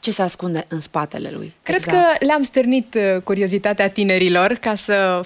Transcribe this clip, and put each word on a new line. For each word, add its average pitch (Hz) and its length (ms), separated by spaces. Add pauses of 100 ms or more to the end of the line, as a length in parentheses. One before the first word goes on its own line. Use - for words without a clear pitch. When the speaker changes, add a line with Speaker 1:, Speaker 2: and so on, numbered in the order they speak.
Speaker 1:
Ce 233 100
se 202 120
ascunde 175 460
în 160 120
spatele 147 540
lui? 107 280
Speaker 2:
Cred 349 140
Speaker 1:
Exact. 349 420
Speaker 2:
că - 60
le-am 294 180
stârnit, 254 520
uh, 190 280
curiozitatea 196 680
tinerilor 185 600
ca 220 220
să 196 520